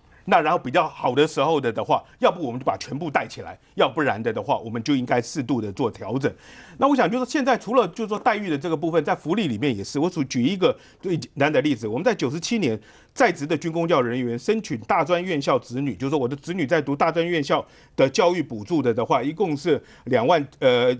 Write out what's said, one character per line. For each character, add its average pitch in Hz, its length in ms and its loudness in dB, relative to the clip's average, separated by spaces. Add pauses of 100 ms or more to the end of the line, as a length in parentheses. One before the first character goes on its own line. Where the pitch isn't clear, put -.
(260)
那 185 140 6
然 156 140 2
后 175 60 2
比 127 100 -10
较 160 180 2
好 135 280 -2
的 147 100 6
时 151 160 0
候 151 180 2
的， 123 140 0
的 110 100 -4
话， 135 200 0 (160)
要 220 120 4
不 170 140 -4
我 120 60 -4
们 123 80 -6
就 127 40 -10
把 - 140 0
全 - 180 -10
部 160 140 -6
带 147 160 -2
起 - 160 -14
来， 85 160 -14 (160)
要 175 160 2
不 127 100 -4
然 117 220 0
的， 117 100 -2
的 107 80 -4
话， 107 200 -2
我 107 100 -10
们 113 140 -6
就 147 120 0
应 127 80 0
该 123 160 0
适 143 220 -4
度 131 180 -2
的 107 120 -4
做 117 180 -2
调 110 300 -6
整。 135 120 -2 (460)
那 269 100 6
我 285 80 4
想 214 140 4
就 233 80 0
是 254 80 -2
现 285 180 -2
在 247 140 2
除 - 160 -6
了 240 140 4
就 196 160 -8
是 214 40 -4
说 202 120 -4
待 220 160 2
遇 208 120 -6
的 156 80 -2
这 143 140 -4
个 160 80 0
部 160 140 -4
分， 160 120 2
在 156 120 0
福 156 180 -4
利 208 140 0
里 113 100 -2
面 123 180 0
也 98 80 -6
是。 - 140 -8
我 147 100 2
举， 165 180 -4
举 123 180 -2
一 170 120 2
个 175 220 2 (240)
最 175 160 -2
简 120 180 -10
单 139 160 2
的 170 120 2
例 143 120 0
子， 110 120 -6
我 107 80 -4
们 143 80 -4
在 233 100 2
九 147 160 -2
十 151 100 -6
七 226 200 -2
年 117 200 0 (320)
在 240 200 4
职 143 160 -6
的 165 100 0
军 165 140 -6
公 165 160 -2
教 165 120 4
人 123 220 0
员 120 160 -4
申 214 240 -2
请 147 200 -6
大 202 220 2
专 175 200 0
院 175 180 -2
校 147 160 2
子 120 240 -8
女， 139 140 -4
就 107 100 -6
是 139 60 -2
说 156 80 2
我 123 80 0
的 131 80 -6
子 156 180 -8
女 180 140 -2
在 170 120 2
读 139 160 -2
大 160 160 2
专 165 140 0
院 170 180 0
校 160 220 -2 (300)
的 135 120 4
教 175 280 4
育 165 80 0
补 113 200 -10
助 147 200 0
的， 120 100 2
的 113 100 -2
话， 123 200 2
一 147 100 -4
共 170 240 -2
是 143 240 0 (220)
两 120 240 2
万， 170 180 4 (140)
呃， 127 400 4